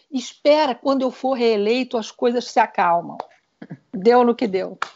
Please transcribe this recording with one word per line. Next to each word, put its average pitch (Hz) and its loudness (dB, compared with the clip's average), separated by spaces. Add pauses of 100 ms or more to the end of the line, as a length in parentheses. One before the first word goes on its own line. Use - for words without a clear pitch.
(100)
"Espera, 294 0
quando 269 -2
eu 262 -2
for 262 -4
reeleito, 240 0
as 214 -6
coisas 240 -2
se - -2
acalmam." 175 0 (760)
Deu 233 4
no 233 2
que 233 -4
deu. 185 -6 (180)